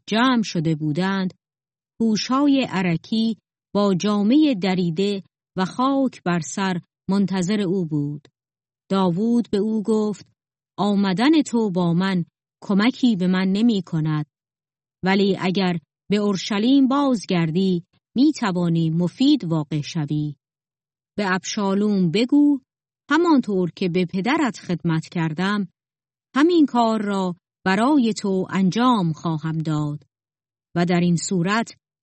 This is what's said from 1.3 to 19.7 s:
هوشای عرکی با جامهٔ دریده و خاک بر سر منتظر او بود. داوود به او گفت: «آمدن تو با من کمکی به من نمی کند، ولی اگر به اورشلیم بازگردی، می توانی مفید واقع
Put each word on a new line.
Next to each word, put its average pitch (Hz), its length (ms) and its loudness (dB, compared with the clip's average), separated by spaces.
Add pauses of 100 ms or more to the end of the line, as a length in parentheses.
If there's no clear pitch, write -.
هوشای 254 680 2
عرکی 190 680 -2 (380)
با 202 200 2
جامهٔ 208 600 2
دریده 185 680 -2 (360)
و 185 60 0
خاک 262 580 -2
بر 175 180 -2
سر 185 400 -6 (300)
منتظر 190 500 0
او 185 260 -2
بود. 147 420 -6 (640)
داوود 196 600 0
به 208 80 0
او 220 240 -2
گفت: 214 440 -2 (520)
«آمدن 202 640 2
تو 226 280 0
با 175 220 0
من 185 320 0 (380)
کمکی 220 540 2
به 180 100 -2
من 190 260 0
نمی 208 300 2
کند، 156 440 -2 (800)
ولی 196 360 2
اگر 185 380 0 (320)
به 202 60 0
اورشلیم 208 720 2
بازگردی، 190 960 0 (320)
می 285 160 4
توانی 170 580 0
مفید 185 540 0
واقع 156 360 -2